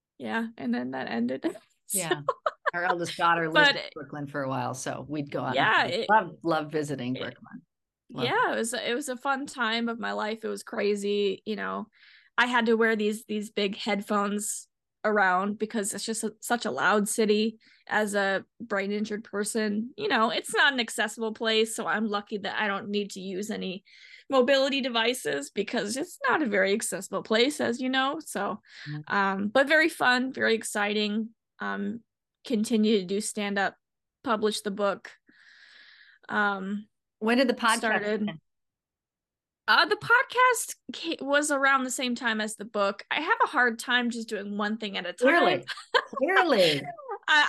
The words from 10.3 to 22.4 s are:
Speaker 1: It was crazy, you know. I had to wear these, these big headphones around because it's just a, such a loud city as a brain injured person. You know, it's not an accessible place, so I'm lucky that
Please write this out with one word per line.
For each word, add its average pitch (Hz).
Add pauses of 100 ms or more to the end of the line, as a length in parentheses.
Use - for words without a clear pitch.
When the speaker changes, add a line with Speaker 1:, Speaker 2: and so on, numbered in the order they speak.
Speaker 1:
It 214
was 202
crazy, 202
you 214
know. 196 (500)
I 240
had 247
to 233
wear 226
these, 214
these 214
big 202
headphones 208 (360)
around 202
because 214
it's 196
just 220
a, 220
such 240
a -
loud 185
city 214 (300)
as 208
a 196 (160)
brain 202
injured 208
person. 214
You 427
know, 233
it's -
not 320
an 262
accessible 220
place, 220
so 208
I'm 208
lucky 208
that 185